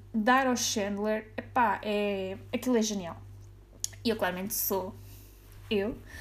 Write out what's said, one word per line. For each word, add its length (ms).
dar 320
ao 100
Chandler, 800
epá, 460
é, 560
aquilo 240
é 60
genial. 340
E 60
eu 60
claramente 380
sou 400
eu. 260